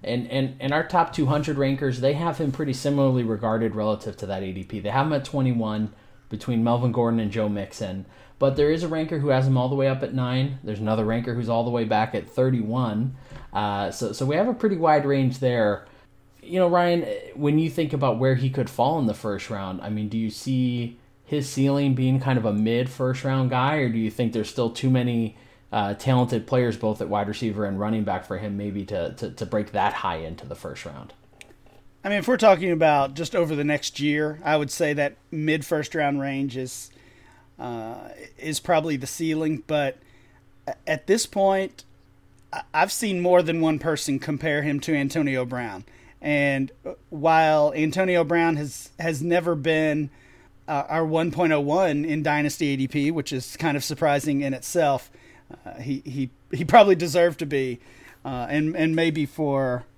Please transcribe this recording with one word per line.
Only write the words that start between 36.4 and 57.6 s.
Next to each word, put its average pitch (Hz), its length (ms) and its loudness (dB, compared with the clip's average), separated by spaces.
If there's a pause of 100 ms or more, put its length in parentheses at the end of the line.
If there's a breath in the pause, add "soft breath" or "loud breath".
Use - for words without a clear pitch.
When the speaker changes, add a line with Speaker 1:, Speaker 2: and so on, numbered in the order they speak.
Speaker 2:
is, - 340 -10 (680 soft breath)
uh, 117 520 -10 (260)
is 156 240 -6
probably 160 380 2
the 131 80 -8
ceiling. 156 600 -2
But 143 320 -2 (880 soft breath)
at 156 220 -4
this 208 180 2
point, 196 580 0 (680)
I, - 120 -10 (100)
I've 180 200 2
seen 196 280 -2
more 180 220 6
than 165 180 0
one 160 180 2
person 147 400 -2
compare 147 440 -2
him 143 180 -2
to 160 140 -2
Antonio 139 500 0
Brown. 120 400 -8 (360 loud breath)
And 143 520 0 (380)
while 156 640 4
Antonio 175 500 2
Brown 165 320 2
has, 147 420 -8
has 160 240 -4
never 170 320 2
been, 156 560 0 (560 soft breath)
uh, 143 220 -2
our 160 160 0
one 160 260 0
point 165 220 2
oh 147 80 4
one 147 440 2
in 156 200 -2
Dynasty 147 500 0
A - 20 -2
D 135 120 0
P, 147 220 0
which 160 220 -4
is 127 240 -8
kind 151 200 0
of 143 80 -4
surprising 143 560 0
in 135 140 -2
itself, 143 560 0 (540 loud breath)
uh, - 100 -14
he, 135 300 -8
he, 131 260 -6 (200)
he 165 140 -4
probably 202 320 8
deserved 170 440 2
to 160 60 -4
be, 135 320 -2 (460 loud breath)